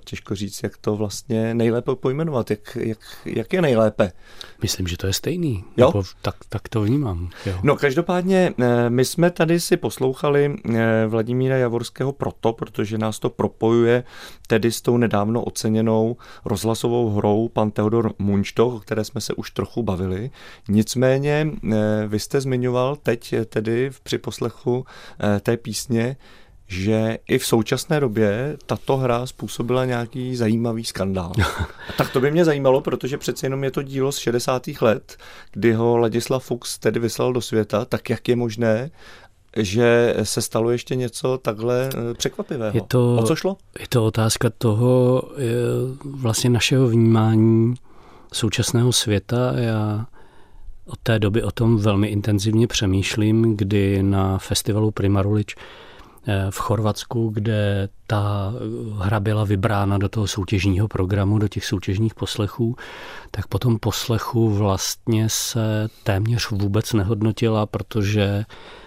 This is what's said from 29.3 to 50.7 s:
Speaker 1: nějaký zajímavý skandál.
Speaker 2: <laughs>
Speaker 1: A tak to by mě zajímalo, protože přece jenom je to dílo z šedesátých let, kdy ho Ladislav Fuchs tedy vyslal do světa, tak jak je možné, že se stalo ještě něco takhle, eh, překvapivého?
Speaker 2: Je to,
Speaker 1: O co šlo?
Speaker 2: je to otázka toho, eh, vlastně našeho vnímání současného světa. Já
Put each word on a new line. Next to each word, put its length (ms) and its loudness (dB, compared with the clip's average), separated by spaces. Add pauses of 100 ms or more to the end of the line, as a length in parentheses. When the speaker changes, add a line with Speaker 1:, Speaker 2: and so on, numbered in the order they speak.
Speaker 1:
nějaký 520 -4
zajímavý 480 0
skandál. 520 -4
Speaker 2:
<laughs> 520 -2
Speaker 1:
A 100 -10
tak 140 0
to 80 2
by 100 2
mě 140 4
zajímalo, 360 4
protože 380 -4
přece 280 -6
jenom 180 -4
je 60 -2
to 120 -4
dílo 300 -2
z 60 -6
šedesátých 640 -2
let, 340 2 (360)
kdy 200 4
ho 240 4
Ladislav 480 0
Fuchs 340 -6
tedy 220 0
vyslal 320 0
do 80 0
světa, 440 0
tak 260 -6
jak 180 -6
je 80 4
možné, 540 -2 (640)
že 640 4
se 200 -2
stalo 280 0
ještě 260 -4
něco 420 -2
takhle, 520 -2 (200)
eh, 40 -6
překvapivého? 640 -4
Speaker 2:
Je 120 0
to, 280 2
Speaker 1:
O 60 2
co 140 2
šlo? 200 -2 (240)
Speaker 2:
je 80 -12
to 160 2
otázka 540 2
toho, 640 4 (160)
eh, 40 -4 (640)
vlastně 460 0
našeho 380 4
vnímání 880 6 (580)
současného 600 0
světa. 640 0
Já 500 0 (800)